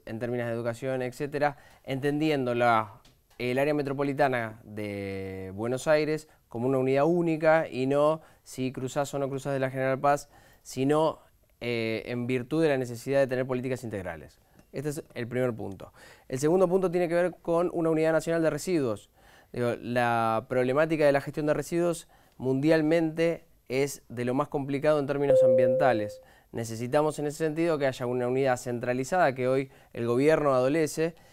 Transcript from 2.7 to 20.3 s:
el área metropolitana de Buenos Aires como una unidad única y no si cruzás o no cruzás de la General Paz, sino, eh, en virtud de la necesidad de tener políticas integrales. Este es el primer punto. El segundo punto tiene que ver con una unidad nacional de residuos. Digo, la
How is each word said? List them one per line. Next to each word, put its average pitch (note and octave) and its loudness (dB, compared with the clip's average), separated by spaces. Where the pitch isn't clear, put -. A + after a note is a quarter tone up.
el B2 -2
área D3 2
metropolitana C3+ -2
de G2 -8
Buenos A#2+ -4
Aires D#3 0
como A#2+ -4
una C3+ 2
unidad C3+ 2
única D#3+ 2
y C3 -4
no D3 2
si B2+ -6
cruzás C3 -6
o C#3 -4
no C3+ -4
cruzás C#3 -6
de C3+ -2
la C3 -2
General C3 -2
Paz, C#3+ 2
sino, D3 0
eh, A2+ -4
en A#2+ -6
virtud B2+ -2
de D#3 4
la C3+ 2
necesidad C3 -2
de C3+ 4
tener B2+ -2
políticas B2+ -4
integrales. F2+ -10
Este C#3 -8
es D3 -8
el A#2+ -6
primer B2 -2
punto. G2+ -12
El C3 -6
segundo E3+ 4
punto F#3 2
tiene F3 0
que E3 -4
ver F3 0
con E3+ 0
una E3 0
unidad D#3+ 2
nacional E3 0
de D#3 2
residuos. C#3+ -2
Digo, A#2+ 0
la A#2 0